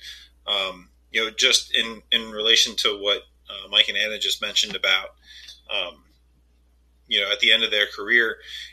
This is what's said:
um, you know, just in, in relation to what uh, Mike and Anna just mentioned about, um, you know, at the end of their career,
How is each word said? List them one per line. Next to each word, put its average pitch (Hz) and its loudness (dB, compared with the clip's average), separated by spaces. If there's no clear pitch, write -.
um, 95 -4
you 113 0
know, 110 -2
just - 2
in, 113 -2
in 113 -2
relation 110 2
to 104 -2
what 101 0
uh, 98 -14
Mike 104 4
and 98 -2
Anna 107 -2
just 101 -4
mentioned 104 -2
about, 95 0
um, 87 -6
you 107 0
know, 101 0
at 104 -2
the 113 4
end 113 4
of 107 0
their 104 2
career, 113 0